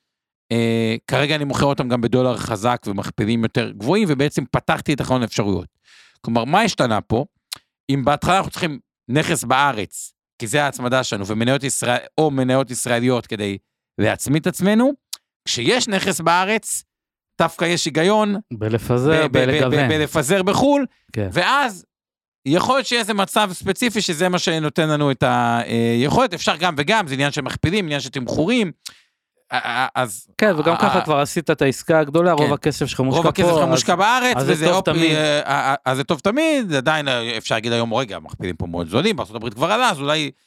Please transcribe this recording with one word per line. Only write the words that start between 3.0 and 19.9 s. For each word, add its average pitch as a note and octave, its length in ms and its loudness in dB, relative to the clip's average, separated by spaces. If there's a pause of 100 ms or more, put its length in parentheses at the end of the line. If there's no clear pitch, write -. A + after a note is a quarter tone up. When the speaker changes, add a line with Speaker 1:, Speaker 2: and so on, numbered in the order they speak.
Speaker 1:
יותר A2 280 -2
גבוהים, D3+ 400 0
ובעצם C#3+ 400 0
פתחתי D3+ 420 -2
את C3+ 80 -2
החלון B2+ 220 0
האפשרויות. G2+ 460 -2 (520)
כלומר, A#2 240 -2
מה E3 160 2
השתנה A#2+ 400 0
פה? A#2 240 -2 (640)
אם C3+ 140 0
בהתחלה D3 320 2
אנחנו F3 140 -2
צריכים D#3 280 -4 (300)
נכס C#3+ 360 0
בארץ, B2+ 680 0 (260)
כי A#2+ 80 -8
זה D3 180 0
ההצמדה C3 400 -2
שלנו, G2+ 220 -4
ומניות A#2 380 0
ישראל, B2 340 -2 (200)
או D#3 120 2
מניות C3 400 0
ישראליות A#2+ 560 0
כדי G2+ 320 -2 (400)
להצמיד G#2+ 420 2
את D3+ 60 -4
עצמנו, G#3+ 460 2 (520)
כשיש A3+ 440 0
נכס F#3+ 320 -2
בארץ, F#3 640 0 (540)
דווקא E3+ 260 0
יש E3 200 0
היגיון G3 520 2 (160)
Speaker 2:
בלפזר, B2 760 2
Speaker 1:
ב-, C3 40 -4
ב-, C3 60 4
ב-, B2+ 80 4
Speaker 2:
בלגוון. C#3 420 2
Speaker 1:
ב-, C#3+ 40 4